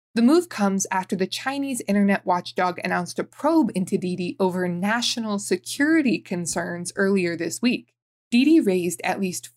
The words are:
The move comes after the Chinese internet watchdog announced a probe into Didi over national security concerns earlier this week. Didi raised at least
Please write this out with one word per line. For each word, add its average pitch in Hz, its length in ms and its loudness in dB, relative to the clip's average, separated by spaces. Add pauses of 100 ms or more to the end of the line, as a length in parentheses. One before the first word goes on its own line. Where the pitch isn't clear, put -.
(140)
The 226 80 2
move 330 260 6
comes 196 420 0
after 190 240 -2
the 190 120 0
Chinese 277 600 -4
internet 202 380 2
watchdog 180 580 -2
announced 180 360 -4
a 185 60 -4
probe 302 500 2
into 190 240 -2
Didi 180 420 -4
over 185 260 0
national 208 720 -2
security 285 760 0
concerns 175 800 -6
earlier 190 400 2
this 170 240 -6
week. 233 320 -2 (360)
Didi 277 300 6
raised 185 460 0
at 190 160 -2
least 185 360 -4